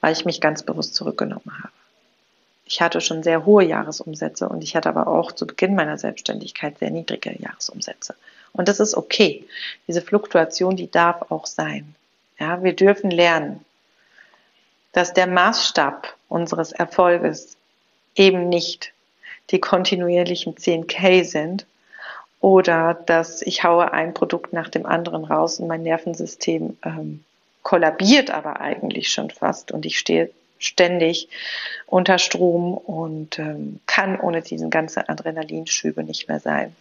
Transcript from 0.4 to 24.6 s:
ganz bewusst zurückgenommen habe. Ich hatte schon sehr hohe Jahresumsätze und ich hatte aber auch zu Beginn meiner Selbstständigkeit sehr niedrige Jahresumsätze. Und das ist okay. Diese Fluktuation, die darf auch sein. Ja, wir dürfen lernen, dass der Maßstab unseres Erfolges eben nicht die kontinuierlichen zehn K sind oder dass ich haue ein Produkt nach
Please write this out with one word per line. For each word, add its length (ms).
ganz 200
bewusst 320
zurückgenommen 640
habe. 160
Ich 160
hatte 200
schon 220
sehr 220
hohe 180
Jahresumsätze 840
und 160
ich 120
hatte 140
aber 180
auch 240
zu 160
Beginn 260
meiner 240
Selbstständigkeit 800
sehr 140
niedrige 500
Jahresumsätze. 720
Und 160
das 120
ist 140
okay. 540
Diese 160
Fluktuation, 720
die 160
darf 400
auch 160
sein. 480
Ja, 240
wir 140
dürfen 340
lernen, 560
dass 220
der 120
Maßstab 920
unseres 440
Erfolges 840
eben 340
nicht 420
die 80
kontinuierlichen 960
zehn 300
K 360
sind 440
oder 540
dass 380
ich 200
haue 300
ein 220
Produkt 360
nach 160